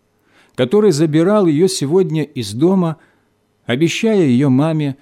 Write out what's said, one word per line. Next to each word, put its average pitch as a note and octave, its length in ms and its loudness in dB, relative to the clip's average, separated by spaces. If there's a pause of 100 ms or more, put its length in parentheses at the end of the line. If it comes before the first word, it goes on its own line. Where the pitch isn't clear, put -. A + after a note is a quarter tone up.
(560)
который G3 360 2
забирал E3 540 2
ее E3 220 2
сегодня D#3 560 -2
из G#2+ 300 -10
дома, E3+ 460 0 (640)
обещая E3+ 560 0
ее C#3 280 2
маме, D3 520 0